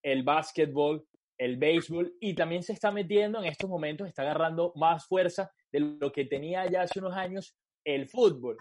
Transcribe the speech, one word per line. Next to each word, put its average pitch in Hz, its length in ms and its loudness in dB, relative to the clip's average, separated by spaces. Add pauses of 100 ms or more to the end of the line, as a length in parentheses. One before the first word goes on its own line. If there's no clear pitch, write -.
el 135 220 0
básquetbol, 147 840 0 (320)
el 127 180 -2
béisbol, 165 640 0
y 202 140 -2
también 170 280 -2
se 208 120 -6
está 208 180 0
metiendo 208 480 0
en 185 60 -4
estos 165 220 -6
momentos, 156 380 -4
está 151 160 -8
agarrando 160 540 0
más 165 300 2
fuerza 185 440 0 (220)
de 143 80 2
lo 147 320 -2
que 139 140 -2
tenía 170 440 -2
ya 180 120 2
hace 180 180 -2
unos 190 160 -4
años 185 400 -8 (280)
el 139 240 -2
fútbol. 131 520 2